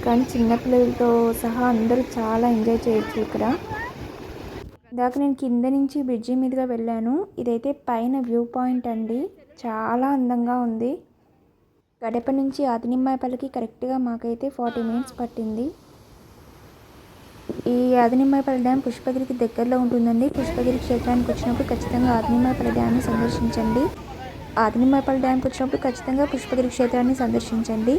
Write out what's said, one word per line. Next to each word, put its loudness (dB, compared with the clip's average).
కానీ 4
చిన్నపిల్లలతో 4
సహా -2
అందరూ 2
చాలా 0
ఎంజాయ్ 2
చేయొచ్చు 0
ఇక్కడ. -4
ఇందాక 0
నేను 2
కింద 2
నుంచి 0
బ్రిడ్జి -2
మీదుగా 0
వెళ్ళాను. -2
ఇదైతే -2
పైన 0
వ్యూ 0
పాయింట్ -2
అండి, -4
చాలా -2
అందంగా 0
ఉంది. -2
కడప -2
నుంచి -2
ఆదినిమ్మాయిపల్లికి -2
కరెక్ట్గా -6
మాకైతే -4
ఫార్టీ -2
మినిట్స్ -4
పట్టింది. -4
ఈ 2
ఆదినిమ్మాయిపల్లి 4
డ్యామ్ 2
పుష్పగిరికి -4
దగ్గరలో 0
ఉంటుందండి. 4
పుష్పగిరి 0
క్షేత్రానికి 0
వచ్చినప్పుడు -2
ఖచ్చితంగా 0
ఆదినిమ్మాయిపల్లి 2
డ్యామ్ని 2
సందర్శించండి. 0
ఆదినిమ్మాయిపల్లి 2
డ్యామ్కి 2
వచ్చినప్పుడు -2
ఖచ్చితంగా 0
పుష్పగిరి -2
క్షేత్రాన్ని 2
సందర్శించండి. 0